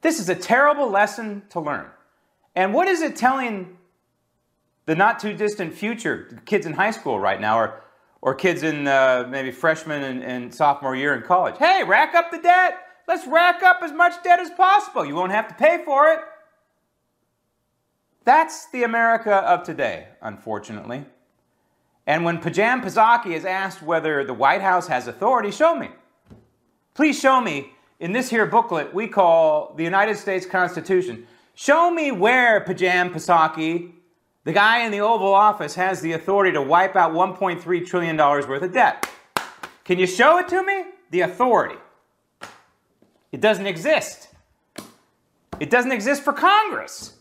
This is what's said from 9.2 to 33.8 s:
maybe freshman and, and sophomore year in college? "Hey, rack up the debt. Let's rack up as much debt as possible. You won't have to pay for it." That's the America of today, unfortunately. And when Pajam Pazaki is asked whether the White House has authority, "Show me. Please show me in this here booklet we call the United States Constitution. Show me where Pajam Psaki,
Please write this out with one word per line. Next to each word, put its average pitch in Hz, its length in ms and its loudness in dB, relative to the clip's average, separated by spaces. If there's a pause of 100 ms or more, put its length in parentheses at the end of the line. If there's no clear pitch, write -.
maybe 131 220 -8
freshman 156 540 -4
and, 127 200 -8
and 123 300 -10
sophomore 139 420 0
year 139 200 -2
in 117 80 -10
college? 180 340 0
"Hey, 349 260 2
rack 240 300 2
up 339 160 0
the 339 80 -10
debt. 349 400 2 (300)
Let's 339 180 -2
rack 349 380 2
up 359 180 6
as 330 100 -8
much 349 320 0
debt 359 160 4
as 349 120 -10
possible. 381 520 2
You 143 120 -6
won't 180 160 -2
have 220 160 -2
to - 80 -18
pay 311 280 2
for 294 260 4
it." 320 100 0 (2000)
That's 311 440 2
the 254 140 -2
America 226 500 2
of 180 300 2
today, 117 460 -6 (120)
unfortunately. 107 840 -10 (1000)
And 160 180 0
when 170 160 -2
Pajam 208 440 0
Pazaki 220 480 2
is 160 120 -6
asked 185 380 -6
whether 156 420 -2
the 127 120 -6
White 139 260 2
House 180 260 0
has 127 200 -4
authority, 208 420 -2
"Show 330 240 2
me. 254 160 -8 (1040)
Please 294 260 0
show 262 220 4
me 151 300 -6 (260)
in 170 140 -8
this 247 180 -4
here 226 160 2
booklet 175 480 -2
we 208 140 -4
call 165 720 2
the 160 60 -4
United 196 340 0
States 185 280 -6
Constitution. 180 800 -2 (280)
Show 330 360 2
me 320 220 -2
where 233 480 2
Pajam 180 540 -2
Psaki, 160 800 0 (500)